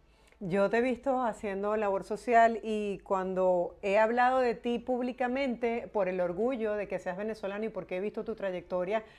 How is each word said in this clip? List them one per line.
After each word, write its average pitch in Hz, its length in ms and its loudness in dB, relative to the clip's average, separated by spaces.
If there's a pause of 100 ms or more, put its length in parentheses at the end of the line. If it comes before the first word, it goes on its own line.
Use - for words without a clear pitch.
(380)
Yo 196 300 2
te 220 80 2
he 233 40 4
visto 254 400 0
haciendo 208 540 -2
labor 196 300 0
social 226 580 4
y 208 360 -2
cuando 185 840 0
he 196 160 2
hablado 247 420 4
de 240 160 2
ti 240 240 -2
públicamente 247 1120 -2
por 196 160 2
el 185 140 0
orgullo 208 540 0
de 202 120 -4
que 185 120 -4
seas 180 180 -6
venezolano 208 480 -6
y 220 40 -4
porque 180 280 -6
he - 20 -4
visto 214 240 -6
tu 226 100 -6
trayectoria 185 680 -4 (160)